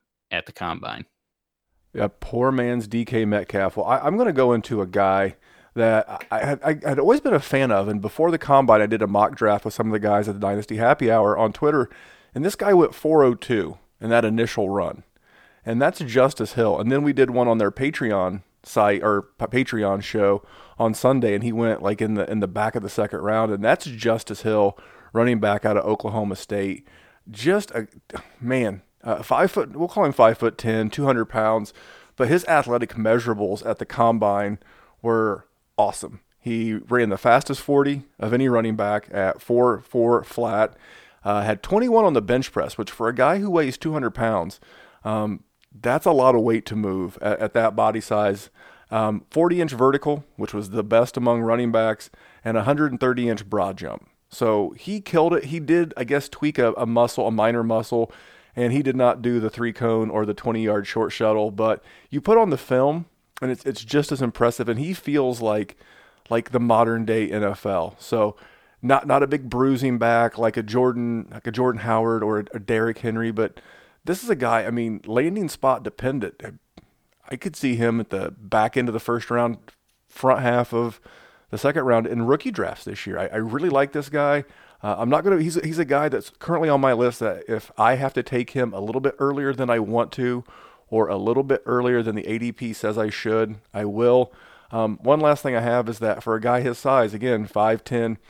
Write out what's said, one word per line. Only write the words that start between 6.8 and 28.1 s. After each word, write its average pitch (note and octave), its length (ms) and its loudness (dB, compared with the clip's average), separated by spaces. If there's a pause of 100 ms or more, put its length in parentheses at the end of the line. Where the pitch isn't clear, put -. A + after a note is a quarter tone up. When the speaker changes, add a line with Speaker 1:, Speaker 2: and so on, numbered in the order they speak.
Speaker 2:
had C#3 100 0
always G#3 220 4
been C4 140 0
a D#3 40 2
fan C3+ 320 0
of, G2 160 2
and G#2 140 -2
before D#3 300 0
the E3 80 0
combine, C3 420 6
I G#2+ 60 4
did G#2+ 160 0
a A2 40 2
mock G2+ 300 2
draft G#2 300 2
with A2 80 -6
some A2 140 -2
of A2 40 0
the G#2+ 80 0
guys G#2 260 2
at G#2+ 60 -4
the G2 80 -8
Dynasty G#2 380 -4
Happy A#2+ 320 4
Hour G#2+ 260 4
on G#2+ 160 2
Twitter, D3 380 0 (440)
and B2+ 80 -6
this F#3+ 140 -2
guy G3+ 160 2
went F3 220 6
four D#3 300 4
oh B2 100 4
two G2+ 420 -2 (240)
in A2 80 -8
that A#2 160 4
initial A2 460 0
run, G2 320 -4 (640)
and A#2 160 -2
that's E3 160 0
Justice B2+ 560 0
Hill. G#2+ 260 2
And A2 100 0
then C#3 120 2
we D3 100 0
did C3 160 4
one B2 180 2
on A2+ 120 4
their G2+ 120 2
Patreon G#2 720 -2 (220)
site G#2 400 2
or G2+ 200 2 (160)
P-, B2 260 -2
Patreon G#2 380 -2
show G2+ 400 0 (360)
on A2+ 160 0
Sunday, B2 400 2
and G2+ 100 -4
he A#2+ 80 -4
went, A2+ 300 -2
like, G2+ 180 -2
in G#2+ 140 -2
the, G2+ 140 -2
in G#2+ 120 -4
the G2+ 80 0
back G#2 260 -2
of A2+ 80 -4
the G2 60 -10
second G#2 320 -4
round, G#2+ 320 0
and G2+ 100 -4
that's B2+ 240 2
Justice A2+ 560 -4
Hill, G#2 340 2 (360)
running A#2 260 2
back G#2 260 0
out G#2+ 120 2
of G2+ 80 2
Oklahoma G#2+ 500 -2
State. G2 540 -6 (420)
Just D#3+ 420 -2
a, A2 140 -6 (540)